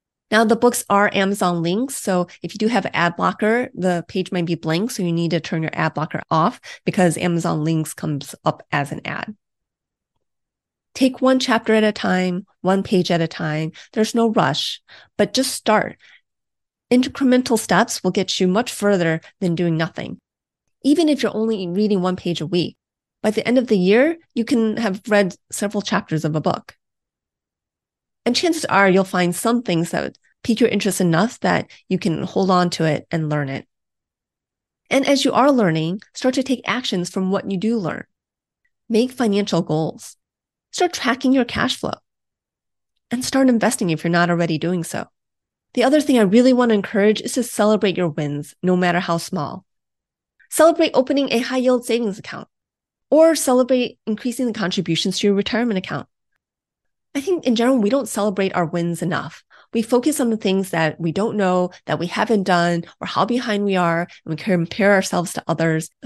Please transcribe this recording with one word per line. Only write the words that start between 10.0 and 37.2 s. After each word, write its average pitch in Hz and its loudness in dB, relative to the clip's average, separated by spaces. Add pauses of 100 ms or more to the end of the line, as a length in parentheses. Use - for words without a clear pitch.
Take 254 0
one 262 4
chapter 233 0
at 220 4
a 214 0
time, 185 -2 (140)
one 190 0
page 180 0
at 170 2
a 165 -2
time. 156 -6 (200)
There's 220 -2
no 233 2
rush, 160 0 (360)
but 202 0
just 262 0
start. - 0 (920)
Incremental 254 2
steps - 0
will 185 0
get 185 -2
you 185 2
much 208 0
further 175 0 (200)
than 180 -2
doing 170 0
nothing. - -6 (640)
Even 302 2
if 294 0
you're 220 -2
only 214 -2
reading 196 2
one 180 0
page 175 -4
a 156 -6
week, 175 -2 (460)
by 214 0
the 214 -2
end 247 4
of 254 0
the 220 2
year, 240 4 (160)
you 233 -2
can 220 0
have 214 -4
read 202 2 (160)
several 208 -4
chapters 160 -4
of 156 -2
a 156 -2
book. - -4 (1500)
And 240 0
chances 330 0
are 196 4
you'll 190 4
find 180 0
some 233 -2
things 170 -2
that - -4 (240)
pique 220 0
your 240 4
interest 202 0
enough 175 2
that 175 -2 (180)
you 185 0
can 165 -2
hold 185 -2
on 180 2
to 165 -4
it 156 -2
and 160 -2
learn 147 -2
it. 131 -10 (1200)
And 269 2
as 277 2
you 269 2
are 277 4
learning, 175 0 (100)
start 254 -2
to 269 0
take 254 -2
actions 190 -4
from 190 -2